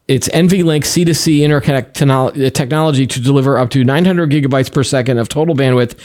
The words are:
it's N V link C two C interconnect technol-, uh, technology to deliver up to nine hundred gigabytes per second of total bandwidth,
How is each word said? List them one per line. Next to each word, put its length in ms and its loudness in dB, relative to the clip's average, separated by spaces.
it's 240 -2
N 160 2
V 120 2
link 220 0
C 220 -2
two 80 0
C 260 0
interconnect 540 0
technol-, 520 0
uh, 60 0
technology 560 0
to 140 -8
deliver 360 2
up 140 0
to 120 2
nine 200 2
hundred 260 0
gigabytes 420 0
per 120 0
second 340 -2
of 120 -2
total 260 -2
bandwidth, 500 0